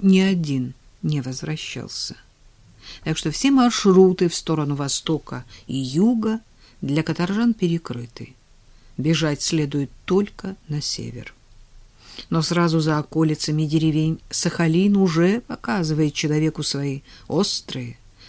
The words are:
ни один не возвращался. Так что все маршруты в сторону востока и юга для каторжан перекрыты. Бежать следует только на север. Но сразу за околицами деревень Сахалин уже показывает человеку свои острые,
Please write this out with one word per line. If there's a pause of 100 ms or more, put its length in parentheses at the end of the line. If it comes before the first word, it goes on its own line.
ни
один (280)
не
возвращался. (880)
Так
что
все
маршруты
в
сторону
востока (220)
и
юга (420)
для
каторжан
перекрыты. (640)
Бежать
следует (140)
только (120)
на
север. (960)
Но
сразу
за
околицами
деревень (120)
Сахалин
уже
показывает
человеку
свои (260)
острые, (300)